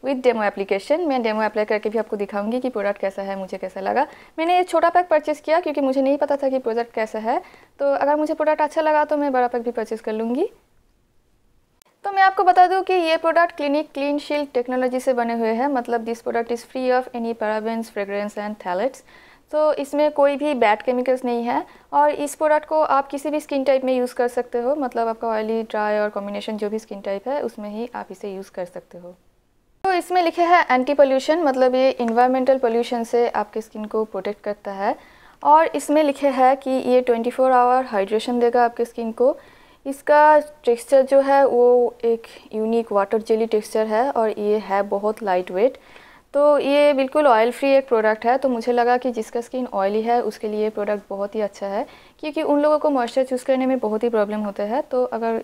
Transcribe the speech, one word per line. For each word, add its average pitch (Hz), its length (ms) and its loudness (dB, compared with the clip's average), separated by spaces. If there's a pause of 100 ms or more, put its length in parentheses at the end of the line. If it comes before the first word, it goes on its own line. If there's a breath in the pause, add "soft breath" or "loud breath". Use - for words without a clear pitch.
with 254 200 -4
demo 226 220 2
application। 202 640 -2
मैं 262 140 0
डेमो 220 200 0
अप्लाई 214 220 -2
करके 214 240 -2
भी 214 100 -2
आपको 214 180 -4
दिखाऊंगी 208 440 -4
कि 254 80 -4
प्रोडक्ट 202 320 -4
कैसा 196 220 -6
है, 196 160 -6
मुझे 190 200 -10
कैसा 185 220 -10
लगा। 214 260 0 (320 loud breath)
मैंने 339 180 0
ये 359 80 2
छोटा 339 260 2
पैक 359 180 2
परचेज 302 320 0
किया 320 200 0
क्योंकि 302 200 -4
मुझे 269 220 0
नहीं 277 160 2
पता 285 180 -2
था 277 120 -2
कि 262 100 -2
प्रोडक्ट 233 360 -4
कैसा 220 240 -4
है, 233 220 -2 (380 loud breath)
तो 277 140 0
अगर 277 240 2
मुझे 302 180 -2
प्रोडक्ट 311 280 0
अच्छा 302 200 -2
लगा 302 220 2
तो 302 120 -2
मैं 285 160 0
बड़ा 247 140 2
पैक 240 160 -4
भी 233 80 -4
परचेज 220 300 -6
कर 220 120 -6
लूँगी। 233 360 -4 (1600)
तो 403 80 -4
मैं 392 100 4
आपको 381 220 4
बता 359 220 8
दूं 370 160 0
कि 370 120 0
ये 330 240 2
प्रोडक्ट 339 380 2
क्लिनिक 294 380 -2
क्लीन 285 240 -2
शील्ड 311 360 -4
टेक्नोलॉजी 254 460 -2
से 262 140 0
बने 233 200 -2
हुए 226 180 0
हैं, 240 160 0
मतलब 240 380 -2
this 233 200 -6
product 233 260 -4
is 240 140 -8
free 254 320 -4
of 254 160 -4
any 233 200 -6
parabens, 226 600 -6
fragrance 202 440 -6
and 214 200 -10
phthalates। 196 440 -4 (500 loud breath)
तो 302 200 2
इसमें 294 400 0
कोई 285 240 2
भी 294 180 -2
बैड 220 280 2
केमिकल्स 254 420 -2
नहीं 240 200 -2
है 262 200 -2 (280 loud breath)
और 294 180 4
इस 285 240 -4
प्रोडक्ट 302 340 2
को 311 140 0
आप 277 260 0
किसी 294 220 -6
भी 294 100 -2
स्किन 277 240 -4
टाइप 262 200 2
में 262 80 0
यूज़ 247 220 -2
कर 240 140 0
सकते 240 300 -4
हो, 240 160 0
मतलब 247 340 -4
आपका 226 200 -6
ऑयली, 220 340 -2
ड्राई 214 360 -2
और 208 120 0
कॉम्बिनेशन 202 460 -8
जो 208 140 -4
भी 214 80 -4
स्किन 208 220 -14
टाइप 202 280 -8
है 285 140 -4
उसमें 214 280 -10
ही 220 240 -10
आप 208 160 -10
इसे 202 240 -12
यूज़ 190 160 -14
कर 185 140 -10
सकते 175 340 -18
हो। 175 160 -20 (720)
तो 381 80 0
इसमें 359 300 0
लिखे 339 200 2
हैं 339 280 6
एंटी 254 240 2
पोल्यूशन, 277 480 4
मतलब 262 320 2
ये 262 160 4
एनवायरनमेंटल 254 680 2
पोल्यूशन 233 460 0
से 233 240 0
आपके 214 320 -6
स्किन 214 240 -12
को 220 200 -2
प्रोटेक्ट 208 400 -8
करता 208 280 -8
है। 202 220 -2 (480 loud breath)
और 302 240 6 (100)
इसमें 294 260 2
लिखे 277 280 2
हैं 262 260 4
कि 269 140 -6
ये 254 300 2
ट्वेंटी 240 300 0
फ़ोर 262 220 2
आवर 247 320 4
हाइड्रेशन 220 560 -2
देगा 240 240 2
आपके 233 200 -2
स्किन 233 280 -8
को। 247 240 2 (500 loud breath)
इसका 294 520 6 (260)
टेक्सचर 240 380 2
जो 269 180 4
है 277 260 4
वो 240 480 4 (100)
एक 226 220 -2 (280)
यूनिक 226 380 -2
वाटर 202 300 0
जेली 220 240 0
टेक्सचर 220 400 -2
है 220 240 0
और 226 200 0
ये 208 280 -2
है 196 300 -2
बहुत 208 340 -4
लाइट 185 280 -2
वेट। 208 280 0 (560 loud breath)
तो 285 240 4
ये 285 340 4
बिल्कुल 269 340 2
ऑयल 233 240 4
फ्री 269 220 -2
एक 269 160 4
प्रोडक्ट 220 380 0
है, 247 120 2
तो 269 100 -2
मुझे 240 240 -2
लगा 240 240 2
कि 254 160 -2
जिसका 233 280 -6
स्किन 247 340 -8
ऑयली 202 280 0
है 240 200 2
उसके 214 260 -6
लिए 214 140 -4
ये 214 80 -2
प्रोडक्ट 208 400 -4
बहुत 202 240 -8
ही 220 60 -4
अच्छा 202 260 -6
है, 202 200 -4 (340 loud breath)
क्योंकि 311 220 -6
उन 294 200 2
लोगों 302 160 2
को 302 120 0
मॉइस्चर 262 340 0
चूज़ 254 200 -6
करने 262 220 0
में 262 120 0
बहुत 220 240 -2
ही 240 60 0
प्रॉब्लम 214 320 0
होता 202 220 -6
है, 226 200 -4
तो 254 220 -2
अगर 226 400 -4